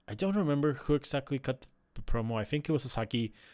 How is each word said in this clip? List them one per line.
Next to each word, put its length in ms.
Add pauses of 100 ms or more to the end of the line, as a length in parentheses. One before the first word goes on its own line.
I 60
don't 220
remember 360
who 220
exactly 440
cut 280 (260)
the 80
promo. 400
I 40
think 220
it 60
was 120
Sasaki, 500 (200)